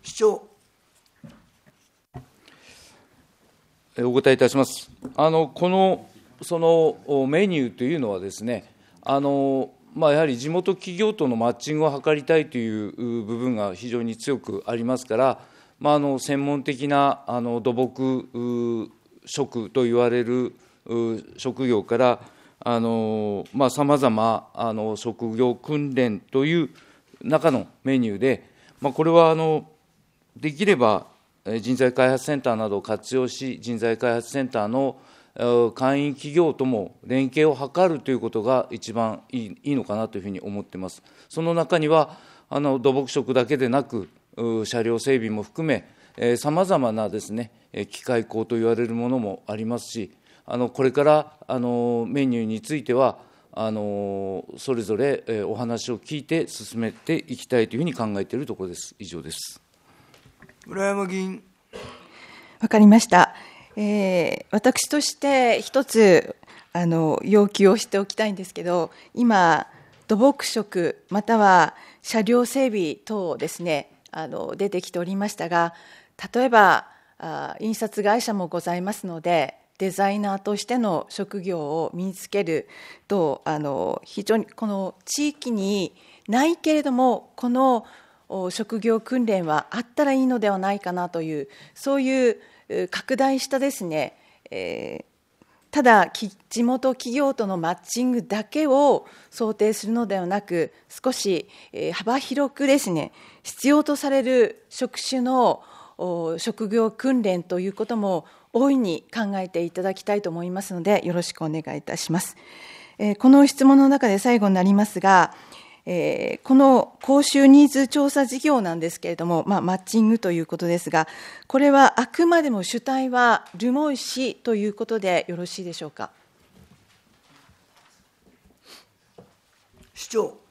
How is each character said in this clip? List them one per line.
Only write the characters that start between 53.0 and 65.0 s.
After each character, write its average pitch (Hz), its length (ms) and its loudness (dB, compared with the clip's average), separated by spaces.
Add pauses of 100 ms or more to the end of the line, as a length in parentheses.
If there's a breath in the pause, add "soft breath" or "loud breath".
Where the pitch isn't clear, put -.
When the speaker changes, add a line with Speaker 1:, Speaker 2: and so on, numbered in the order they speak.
Speaker 2:
あ 110 200 -6
の、 101 760 -6 (120)
そ - 160 -6
れ 117 100 -4
ぞ 101 120 -2
れ、 131 320 -2
え 107 160 -4
ー、 87 40 -4
お 101 80 -4
話 117 360 -6
を 113 60 -6
聞 151 200 -10
い 135 60 -10
て 160 240 -4
進 - 340 -12
め 113 100 -4
て - 360 -6
い 123 100 -10
き - 80 -16
た 123 160 0
い 110 60 0
と 113 80 -12
い - 20 -4
う - 20 -4
ふ - 20 -2
う - 40 -2
に 160 80 -6
考 120 140 -6 (120)
え 95 60 -4
て - 100 -10
い 127 40 -4
る 143 60 -8
と 117 100 -10
こ - 80 -12
ろ 92 60 -10
で 85 60 -14
す。 - 240 -18
以 104 60 -16
上 82 160 -14
で 80 100 -14
す。 - 300 -16 (1080 soft breath)
Speaker 1:
村 196 180 -6
山 202 220 -2
議 185 100 -6
員。 190 260 -8 (1160 loud breath)
Speaker 3:
わ 220 80 -2
か 220 120 4
り 214 80 10
ま 214 120 10
し - 80 -2
た。 - 280 6 (400 loud breath)
え 202 680 -2
ー、 - 80 -20
私 - 380 0
と 294 120 0